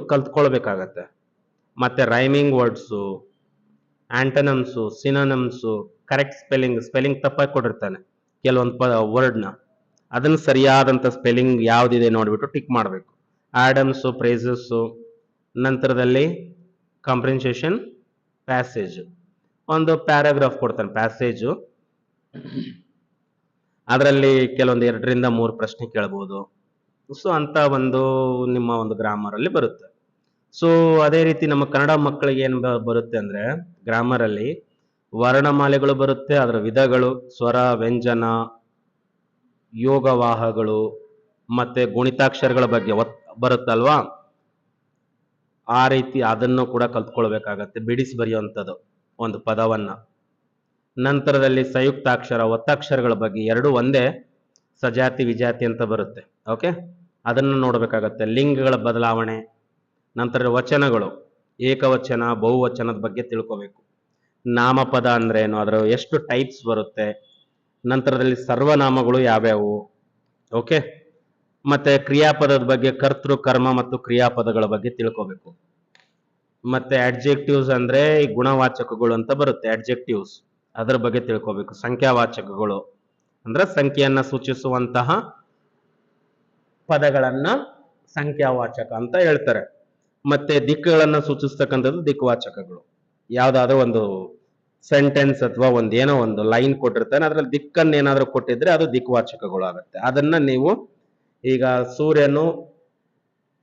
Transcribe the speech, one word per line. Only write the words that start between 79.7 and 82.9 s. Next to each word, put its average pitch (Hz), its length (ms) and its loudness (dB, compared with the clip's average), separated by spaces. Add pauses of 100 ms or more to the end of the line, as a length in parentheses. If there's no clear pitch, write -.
ಅದ್ರ 113 200 -2
ಬಗ್ಗೆ 120 240 -2
ತಿಳ್ಕೊಬೇಕು. 107 540 -6
ಸಂಖ್ಯಾವಾಚಕಗಳು 113 1080 -2 (640)